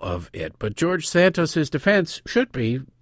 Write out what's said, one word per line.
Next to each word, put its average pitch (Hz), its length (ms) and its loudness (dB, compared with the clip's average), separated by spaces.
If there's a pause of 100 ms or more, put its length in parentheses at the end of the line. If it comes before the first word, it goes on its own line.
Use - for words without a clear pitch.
of 87 300 -6
it. 82 260 -8
But 104 160 -4
George 170 320 -2
Santos's 170 640 2
defense 190 560 0
should 247 240 0
be, 123 300 -2 (200)